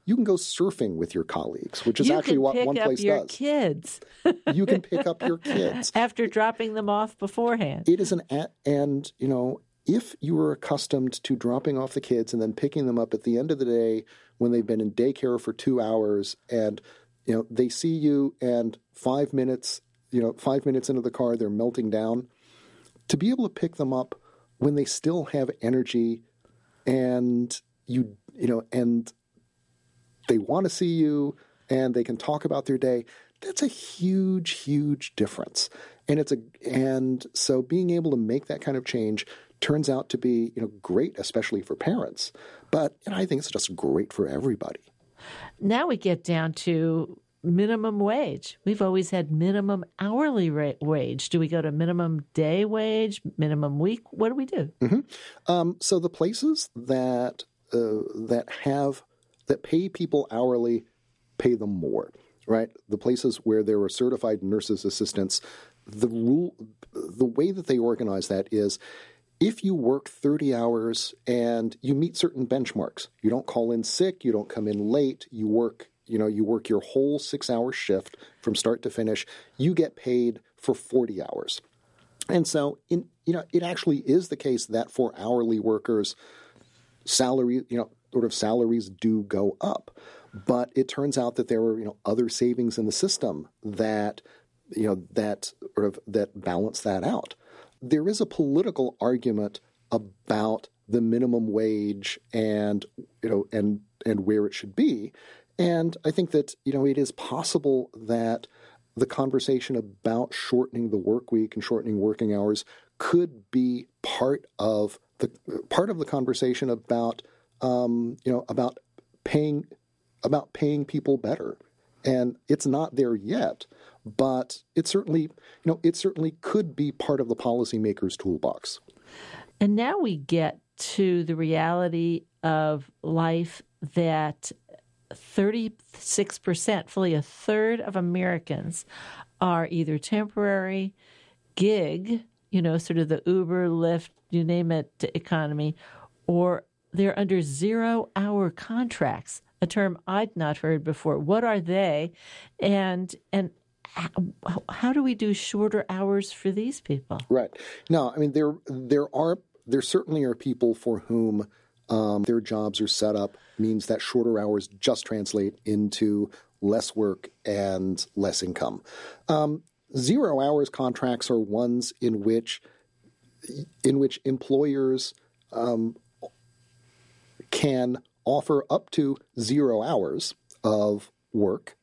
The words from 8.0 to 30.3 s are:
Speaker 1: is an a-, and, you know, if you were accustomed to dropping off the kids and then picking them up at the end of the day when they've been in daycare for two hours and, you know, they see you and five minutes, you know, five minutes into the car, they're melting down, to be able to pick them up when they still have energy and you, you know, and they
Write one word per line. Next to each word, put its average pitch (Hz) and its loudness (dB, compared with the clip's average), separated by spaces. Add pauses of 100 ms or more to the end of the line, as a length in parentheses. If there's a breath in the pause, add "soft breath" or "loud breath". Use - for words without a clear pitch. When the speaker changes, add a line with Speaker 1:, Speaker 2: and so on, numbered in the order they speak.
Speaker 1:
is 185 0
an 170 -2
a-, 147 -2 (160)
and, 143 2
you 131 -2
know, 127 0 (240)
if 220 0
you 156 0
were 156 2
accustomed 139 -2
to 135 0
dropping 127 0
off 131 -4
the 135 -2
kids 113 0
and 117 0
then 110 -2
picking 143 -2
them 120 0
up 113 -2
at - -2
the 117 2
end 143 0
of 147 0
the 135 0
day 113 2 (340 soft breath)
when 120 2
they've 117 2
been 110 0
in 104 -2
daycare 123 0
for - -6
two 127 0
hours 107 0 (120)
and, 107 -2 (460 soft breath)
you 113 2
know, 110 0
they 120 2
see 165 -2
you 143 2
and 120 0 (160)
five 139 0
minutes, 131 -2 (320)
you 123 2
know, 117 0
five 139 0
minutes 131 0
into 127 0
the 120 -2
car, 120 0
they're 110 0
melting 113 0
down, 113 0 (800 soft breath)
to - 0
be 180 2
able 254 0
to - -10
pick 165 -4
them 131 -2
up 127 -4 (440 soft breath)
when 143 2
they 139 2
still 165 -2
have 135 -2 (120)
energy 117 0 (640 soft breath)
and 123 0 (260)
you, 120 -2 (180)
you 175 -2
know, 117 2 (100)
and 117 2 (1160)
they 113 4